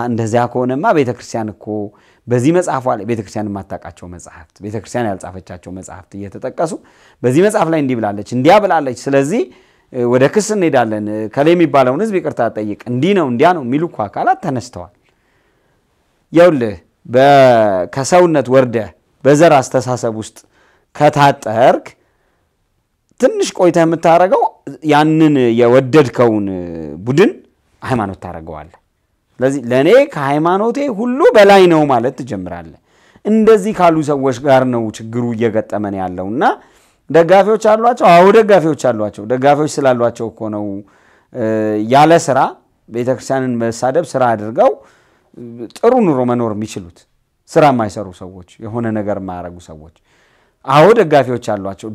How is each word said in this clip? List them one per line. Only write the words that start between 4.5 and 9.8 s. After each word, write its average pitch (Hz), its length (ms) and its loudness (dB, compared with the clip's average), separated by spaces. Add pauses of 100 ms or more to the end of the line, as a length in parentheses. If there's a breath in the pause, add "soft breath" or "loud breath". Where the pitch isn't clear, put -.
ቤተክርስቲያን 107 460 -8
ያልጻፈቻቸው 92 680 -12
መጽሐፍት 92 400 -18
እየተጠቀሱ 104 600 -8 (500 soft breath)
በዚህ 127 200 2
መጽሐፍ 208 260 0
ላይ 160 120 0
እንዲህ 127 160 -2
ብላለች፣ 104 340 -6
እንዲያ 127 280 2
ብላለች፣ 160 400 -2
ስለዚህ 143 440 -2 (640 soft breath)